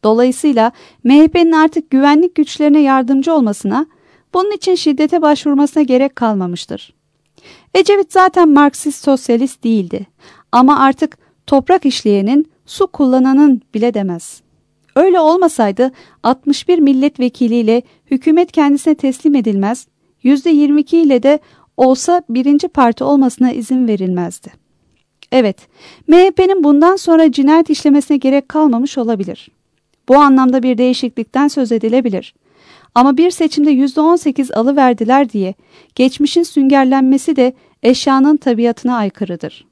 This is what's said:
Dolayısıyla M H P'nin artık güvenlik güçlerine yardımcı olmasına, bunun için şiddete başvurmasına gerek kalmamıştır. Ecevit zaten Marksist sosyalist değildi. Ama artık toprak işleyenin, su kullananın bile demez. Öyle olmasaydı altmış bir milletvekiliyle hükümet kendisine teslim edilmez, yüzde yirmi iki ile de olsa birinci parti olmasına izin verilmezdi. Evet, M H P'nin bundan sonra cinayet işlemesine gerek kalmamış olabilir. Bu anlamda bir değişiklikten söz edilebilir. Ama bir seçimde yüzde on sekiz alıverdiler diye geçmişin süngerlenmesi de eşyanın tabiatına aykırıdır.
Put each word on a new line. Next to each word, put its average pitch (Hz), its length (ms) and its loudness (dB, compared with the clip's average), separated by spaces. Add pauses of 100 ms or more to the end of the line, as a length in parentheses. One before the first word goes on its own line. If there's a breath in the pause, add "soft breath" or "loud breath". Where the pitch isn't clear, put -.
Dolayısıyla 240 680 0 (320 soft breath)
M 269 160 4
H 320 80 6
P'nin 330 240 0
artık 311 380 0
güvenlik 294 460 2
güçlerine 302 440 0
yardımcı 269 540 0
olmasına, 233 520 -2 (480 soft breath)
bunun 381 180 -2
için 381 240 -2
şiddete 311 460 -2
başvurmasına 294 640 0
gerek 254 320 -2
kalmamıştır. 190 800 -6 (800 soft breath)
Ecevit 381 400 0
zaten 370 360 2
Marksist 285 540 0
sosyalist 254 600 -4
değildi. 202 440 -4 (440 soft breath)
Ama 262 280 2
artık 269 380 -2 (300)
toprak 294 380 0
işleyenin, 226 680 -2 (140)
su - 220 -6
kullananın 262 760 2 (120)
bile 226 200 -2
demez. 185 480 -8 (540)
Öyle 359 240 2
olmasaydı 302 720 0 (320 soft breath)
altmış 262 440 -4
bir 349 120 2
milletvekiliyle 247 1000 -2 (300 soft breath)
hükümet 320 400 0
kendisine 285 440 0
teslim 285 400 -2
edilmez, 214 520 -4 (360)
yüzde 277 260 0
yirmi 294 320 2
iki 330 160 -2
ile 277 260 2
de 294 160 2 (380 soft breath)
olsa 262 520 0
birinci 285 380 0
parti 240 360 -2
olmasına 262 480 0
izin 247 360 -4
verilmezdi. 185 640 -6 (800)
Evet, 226 260 0 (500 soft breath)
M 349 180 6
H 381 60 2
P'nin 381 320 0
bundan 294 320 4
sonra 320 360 2
cinayet 302 380 2
işlemesine 294 480 0
gerek 269 320 -2
kalmamış 277 480 -2
olabilir. 220 520 -6 (600)
Bu 262 80 4
anlamda 262 460 2
bir 247 140 -2
değişiklikten 254 680 -2
söz 254 240 -4
edilebilir. 226 640 -4 (600 soft breath)
Ama 254 220 2
bir 349 140 2
seçimde 302 400 -2
yüzde 277 300 0
on 330 140 2
sekiz 277 360 -4
alıverdiler 254 800 0
diye 190 240 -6 (420 soft breath)
geçmişin 294 480 0
süngerlenmesi 269 920 0
de 254 180 0 (300 soft breath)
eşyanın 269 540 2
tabiatına 240 580 -4
aykırıdır. 180 760 -8